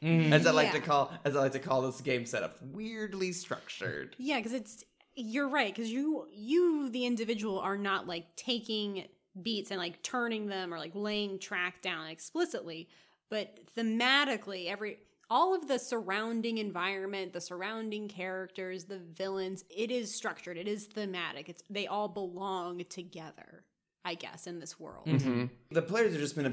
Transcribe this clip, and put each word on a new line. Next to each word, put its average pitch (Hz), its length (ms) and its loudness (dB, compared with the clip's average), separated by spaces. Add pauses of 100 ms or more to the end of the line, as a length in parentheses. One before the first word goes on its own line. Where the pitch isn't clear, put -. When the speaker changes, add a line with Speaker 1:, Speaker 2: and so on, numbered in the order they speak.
Speaker 1:
Mm. 160 300 6
Speaker 2:
as 156 140 10
I 165 60 10
like 156 200 8
to 156 60 2
Speaker 3:
Yeah. 123 60 -2
Speaker 2:
call, 143 280 4 (120)
as 143 100 4
I 139 60 4
like 135 120 4
to 135 60 -2
call 131 240 2
this 127 180 -2
game 127 260 2
setup, 113 360 -4
weirdly 196 720 -4
structured. - 840 -6
Speaker 3:
Yeah, 262 220 0
'cause 226 120 -4
it's, - 320 -6 (320)
you're 262 320 0
right, 254 260 2
'cause 226 140 -2
you, 277 440 0
you, 294 580 4
the 247 160 0
individual, 220 520 0
are 196 200 0
not, 196 280 0
like, 170 300 -8
taking 214 720 -2 (340)
beats 208 280 -2
and, 196 100 -4
like, 175 220 -6
turning 233 440 -2
them 185 280 -4
or, 165 40 -4
like, 160 160 -8
laying 208 440 -2
track 180 440 -2
down 170 260 -4
explicitly, 165 800 -4 (420)
but 214 280 -4 (180)
thematically, 226 920 2
every, 202 300 -6 (300)
all 339 260 6
of 320 140 -2
the 262 100 2
surrounding 226 800 0
environment, 190 760 -2
the 170 80 -6
surrounding 214 640 -4
characters, 185 760 -6
the 196 140 -10
villains, 190 720 -4
it 214 220 -2
is 240 240 -2
structured, 180 420 -6
it 180 100 -8
is 208 200 -4
thematic. 175 640 -4
It's, - 180 -18
they 202 180 -2
all 208 220 0
belong 180 800 -4
together, - 760 -14 (380)
I 175 120 -4
guess, - 320 -10
in 175 140 -8
this 165 200 -12
world. - 260 -12
Speaker 1:
Mm-hmm. 139 240 4
Speaker 2:
Mm-hmm. 123 440 -2
The 160 80 6
players 208 300 4
have 151 100 0
just 147 140 -2
been 139 160 2